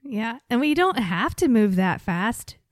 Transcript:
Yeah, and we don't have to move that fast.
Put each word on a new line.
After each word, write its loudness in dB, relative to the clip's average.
Yeah, -6
and 2
we 2
don't 2
have -2
to 0
move 4
that 0
fast. -6